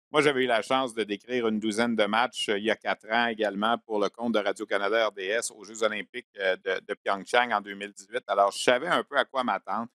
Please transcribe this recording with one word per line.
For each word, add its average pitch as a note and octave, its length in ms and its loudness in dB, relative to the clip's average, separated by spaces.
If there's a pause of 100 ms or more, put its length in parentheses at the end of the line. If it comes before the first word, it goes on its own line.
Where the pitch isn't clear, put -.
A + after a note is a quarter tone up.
(120)
Moi, D3+ 100 4
j'avais C3+ 220 4
eu - 20 0
la A#2 160 2
chance C3 320 0
de A2+ 80 -2
décrire A2+ 460 -2
une A2 100 0
douzaine A2+ 380 0
de G#2+ 80 4
matchs, A2+ 440 0
euh, G#2 100 2
il G#2 60 -6
y A2 60 2
a G2+ 60 2
quatre G#2 340 -6
ans A#2 160 2
également G#2+ 520 0
pour A2 200 -6
le G2 100 2
compte A#2+ 260 -6
de G#2+ 40 4
Radio-Canada G2+ 680 0
R G#2 40 -8
D G2 120 -8
S A2 260 -2
aux G#2 140 -20
Jeux A2 180 -8
olympiques, G#2+ 460 -4 (100)
euh, F#2+ 180 2
de, F#2+ 300 -4
de G#2 80 -4
Pyeongchang A2+ 580 0
en G#2 80 0
deux G2 140 -10
mille G2+ 180 -10
dix-huit. G2+ 360 -10
Alors, G2+ 240 4
je - 100 -6
savais C3 240 2
un D3+ 160 2
peu - 140 -4
à B2 80 4
quoi C3 180 -4
m'attendre. G#2+ 540 -4